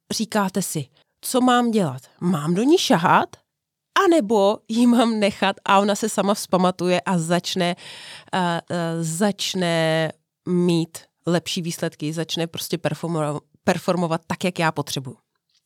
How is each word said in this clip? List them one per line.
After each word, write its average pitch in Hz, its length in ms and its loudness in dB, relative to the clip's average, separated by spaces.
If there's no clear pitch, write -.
říkáte 202 500 -2
si, 151 260 -6
"Co 254 200 -2
mám 247 300 4
dělat? 160 300 -2
Mám 170 340 0
do 196 100 0
ní 311 140 6
šahat? 180 580 2
A - 40 4
nebo 214 480 4
ji 233 200 2
mám 233 320 4
nechat 196 360 0
a 196 140 4
ona 202 160 2
se 220 140 -4
sama 202 240 0
vzpamatuje 180 680 0
a 175 160 0
začne, 175 580 -2
eh, 175 360 0
eh, 165 340 -4
začne 165 1080 0
mít 175 500 0
lepší 170 360 -2
výsledky, 160 520 -6
začne 165 340 -4
prostě 165 300 -8
performo-, 151 640 -4
performovat 175 640 -2
tak, - 160 -6
jak 175 160 -4
já 160 120 0
potřebuju." - 460 -8